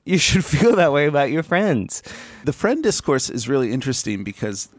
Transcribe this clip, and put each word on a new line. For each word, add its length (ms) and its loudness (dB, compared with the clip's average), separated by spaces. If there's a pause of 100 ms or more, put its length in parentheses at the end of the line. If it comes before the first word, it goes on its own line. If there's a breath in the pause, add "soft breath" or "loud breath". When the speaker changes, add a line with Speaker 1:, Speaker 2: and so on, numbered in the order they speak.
Speaker 1:
You 100 2
should 280 2
<laughs> 120 -4
feel 200 4
that 180 4
way 120 2
about 240 2
your 120 0
friends. 600 -2 (420 loud breath)
Speaker 2:
The 100 -2
friend 280 0
discourse 460 0
is 220 -6
really 200 0
interesting 540 -4
because 540 -8